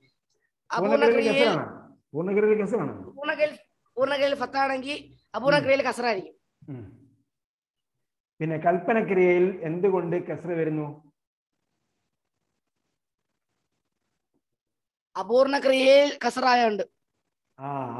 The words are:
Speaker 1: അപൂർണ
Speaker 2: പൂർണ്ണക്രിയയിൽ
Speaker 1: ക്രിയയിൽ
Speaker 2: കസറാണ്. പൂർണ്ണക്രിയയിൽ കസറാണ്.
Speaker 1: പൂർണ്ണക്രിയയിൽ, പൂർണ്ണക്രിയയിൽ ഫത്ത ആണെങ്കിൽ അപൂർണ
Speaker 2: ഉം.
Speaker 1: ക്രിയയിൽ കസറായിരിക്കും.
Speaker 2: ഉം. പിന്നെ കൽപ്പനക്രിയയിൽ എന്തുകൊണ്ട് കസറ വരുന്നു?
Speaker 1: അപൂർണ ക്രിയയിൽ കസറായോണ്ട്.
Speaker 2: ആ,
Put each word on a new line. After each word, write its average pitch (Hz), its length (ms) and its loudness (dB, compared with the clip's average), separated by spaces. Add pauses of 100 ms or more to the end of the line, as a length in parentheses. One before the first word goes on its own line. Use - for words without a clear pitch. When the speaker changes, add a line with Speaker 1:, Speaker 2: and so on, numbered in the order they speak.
(760)
Speaker 1:
അപൂർണ 196 140 0
Speaker 2:
പൂർണ്ണക്രിയയിൽ 226 380 4
Speaker 1:
ക്രിയയിൽ - 200 2
Speaker 2:
കസറാണ്. - 480 -6 (160)
പൂർണ്ണക്രിയയിൽ 202 500 0
കസറാണ്. 147 420 -6
Speaker 1:
പൂർണ്ണക്രിയയിൽ, 294 520 -4 (380)
പൂർണ്ണക്രിയയിൽ 277 400 0
ഫത്ത 247 220 -6
ആണെങ്കിൽ 269 580 -4 (200)
അപൂർണ 269 200 2
Speaker 2:
ഉം. 294 60 4
Speaker 1:
ക്രിയയിൽ 269 280 0
കസറായിരിക്കും. 226 440 -4 (360)
Speaker 2:
ഉം. - 460 -18 (1200)
പിന്നെ 160 180 -6
കൽപ്പനക്രിയയിൽ 180 1080 2
എന്തുകൊണ്ട് 175 520 -2
കസറ 165 320 -8
വരുന്നു? 156 640 -6 (4000)
Speaker 1:
അപൂർണ 262 400 2
ക്രിയയിൽ 269 680 4
കസറായോണ്ട്. 240 680 0 (640)
Speaker 2:
ആ, 135 400 -8